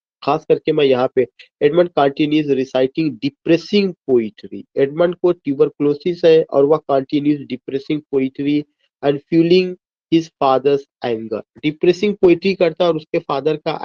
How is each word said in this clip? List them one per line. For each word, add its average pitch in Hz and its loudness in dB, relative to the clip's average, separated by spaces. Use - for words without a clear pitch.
खास 151 -2
करके 156 0
मैं 156 0
यहाँ 131 2
पे, 127 0
Edmund 170 2
continues 147 0
reciting 131 -2
depressing 170 -2
poetry। 107 -2
Edmund 156 0
को 180 0
tuberculosis 147 -2
है 160 6
और 139 2
वह 151 2
continues 143 -2
depressing 135 -8
poetry 139 -2
and 139 -2
fueling 170 2
his 160 0
father's 139 2
anger। 113 -6
Depressing 175 0
poetry 180 2
करता 175 0
है 175 2
और 160 -2
उसके 156 -6
father 151 -4
का 151 -8